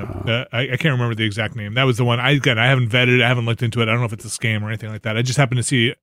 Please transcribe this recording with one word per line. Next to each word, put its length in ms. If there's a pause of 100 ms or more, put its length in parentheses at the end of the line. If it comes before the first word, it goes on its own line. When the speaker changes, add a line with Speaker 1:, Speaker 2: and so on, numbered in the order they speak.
(120)
Speaker 1:
Uh. 120
Speaker 2:
that, 280
I, 100
I 140
can't 160
remember 220
the 100
exact 320
name. 180
That 100
was 120
the 80
one. 160
I, 120
again, 260
I 80
haven't 240
vetted 300
it. 20
I 60
haven't 180
looked 160
into 180
it. 40
I 80
don't 80
know 60
if 60
it's 140
a 20
scam 340
or 60
anything 220
like 120
that. 140
I 60
just 160
happened 200
to 40
see, 400